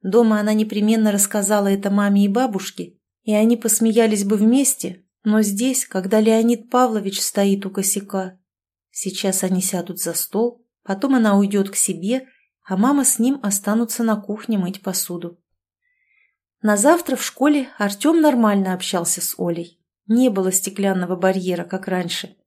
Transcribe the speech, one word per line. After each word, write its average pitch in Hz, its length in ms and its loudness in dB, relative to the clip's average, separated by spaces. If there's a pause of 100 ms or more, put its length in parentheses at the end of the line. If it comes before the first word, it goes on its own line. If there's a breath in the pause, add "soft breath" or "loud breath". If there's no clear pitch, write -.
Дома 214 360 4
она 208 140 0
непременно 214 580 2
рассказала 202 580 0
это 196 200 0
маме 202 380 2
и - 20 0
бабушке, 185 720 -4 (240)
и 214 100 -4
они 220 240 4
посмеялись 220 680 2
бы 208 120 0
вместе, 220 720 0 (180)
но 214 160 4
здесь, 214 460 -2
когда 190 340 0
Леонид 226 480 2
Павлович 220 540 0
стоит 196 420 0
у 190 60 -8
косяка. 190 680 -6 (520)
Сейчас 196 520 -4
они 185 200 0
сядут 175 380 -6
за 170 120 -6
стол, 233 540 -4 (160)
потом 226 320 -2
она 214 240 4
уйдёт 196 320 0
к - 60 -8
себе, 202 520 -4 (400 soft breath)
а 190 80 -2
мама 269 260 2
с - 160 0
ним 262 240 0
останутся 220 640 -4
на 220 120 0
кухне 208 420 -6
мыть 185 240 -4
посуду. 175 580 -8 (1200)
На 208 160 2
завтра 285 400 2
в - 80 -8
школе 285 540 0
Артём 247 420 0
нормально 208 540 2
общался 175 480 -4
с - 160 -8
Олей. 170 420 -6 (280)
Не 240 200 4
было 190 240 0
стеклянного 185 640 -2
барьера, 180 480 0
как 190 240 -8
раньше. 180 480 -6 (100)